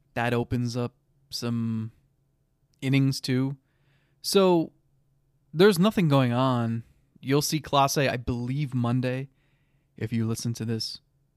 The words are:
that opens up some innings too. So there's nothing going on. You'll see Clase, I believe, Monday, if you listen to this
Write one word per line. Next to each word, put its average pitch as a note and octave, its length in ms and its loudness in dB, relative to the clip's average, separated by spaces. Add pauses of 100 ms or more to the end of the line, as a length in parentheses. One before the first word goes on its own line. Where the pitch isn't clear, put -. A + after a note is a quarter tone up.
(140)
that A#2+ 180 -2
opens A#2+ 440 -2
up A#2+ 180 -6 (340)
some A2+ 640 -6 (920)
innings C3+ 400 0
too. C3+ 360 -2 (640)
So F3+ 480 2 (840)
there's F3+ 260 6
nothing G3 300 4
going C3+ 240 4
on. A#2+ 520 0 (360)
You'll C#3 220 0
see D#3 160 -2
Clase, C#3 500 2
I A#2+ 80 -2
believe, B2+ 560 -4
Monday, B2+ 580 -2 (640)
if A2+ 160 -6
you A2+ 160 0
listen A#2 260 -4
to A2+ 100 -8
this A2+ 360 -6 (360)